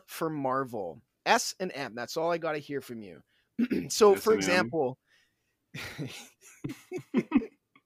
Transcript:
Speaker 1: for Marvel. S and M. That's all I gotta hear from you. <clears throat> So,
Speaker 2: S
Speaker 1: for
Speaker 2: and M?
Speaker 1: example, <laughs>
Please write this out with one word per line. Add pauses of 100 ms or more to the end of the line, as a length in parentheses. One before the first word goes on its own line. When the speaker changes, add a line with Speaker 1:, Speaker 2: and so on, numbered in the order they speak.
Speaker 1:
for
Marvel. (260)
S
and
M.
That's
all
I
gotta
hear
from
you. (380)
<clears throat>
So,
Speaker 2:
S
Speaker 1:
for
Speaker 2:
and
M?
Speaker 1:
example, (760)
<laughs> (2000)